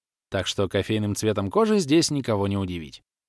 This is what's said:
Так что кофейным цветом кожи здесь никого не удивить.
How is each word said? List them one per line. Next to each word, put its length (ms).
Так 160
что 220
кофейным 460
цветом 360
кожи 280
здесь 320
никого 380
не 80
удивить. 460